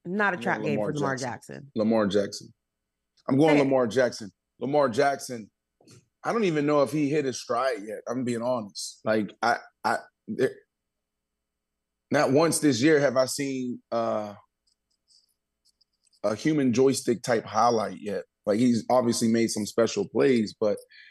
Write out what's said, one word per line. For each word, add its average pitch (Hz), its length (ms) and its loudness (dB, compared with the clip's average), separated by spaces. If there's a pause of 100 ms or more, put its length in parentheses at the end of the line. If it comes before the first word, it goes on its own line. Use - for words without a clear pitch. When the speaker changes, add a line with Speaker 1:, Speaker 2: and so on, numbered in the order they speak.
Speaker 1:
Not 196 300 -2
a 175 40 -6
Speaker 2:
I'm - 40 -8
Speaker 1:
trap 175 160 -2
Speaker 2:
going - 120 -4
Speaker 1:
game 214 100 0
Speaker 2:
Lamar - 140 -2
Speaker 1:
for 151 40 -6
Lamar 139 180 -2
Speaker 2:
Jackson. 123 400 -10
Speaker 1:
Jackson. - 200 -16
Speaker 2:
Lamar 110 320 2
Jackson. 101 460 -2 (760)
I'm 131 80 2
going 151 160 6
Speaker 1:
Say 147 80 4
it. - 20 4
Speaker 2:
Lamar 135 240 2
Jackson. 117 440 -2 (280)
Lamar 139 300 2
Jackson, 127 600 -2 (720)
I 170 100 -2
don't 226 120 0
even 151 200 2
know 147 160 4
if 135 100 2
he 151 160 0
hit 147 180 0
his 127 140 -4
stride 120 460 -2
yet. 107 220 -10
I'm 123 160 -4
being 117 180 -2
honest. 117 640 -6
Like, 110 260 0 (120)
I, 120 140 2 (260)
I, 113 140 0 (300)
there, - 240 -2 (1600)
not 135 220 2
once 151 280 4
this 135 220 2
year 151 180 6
have 135 160 2
I 131 100 4
seen, 131 540 -6 (120)
uh, 110 420 -2 (1900)
a 107 120 0
human 143 380 0
joystick 127 500 2
type 117 220 0
highlight 107 540 0
yet. 98 240 -6 (220)
Like, 104 140 2
he's 120 320 2
obviously 120 360 2
made 113 200 2
some 107 180 -4
special 104 420 0
plays, 120 520 0
but, 104 180 0 (340)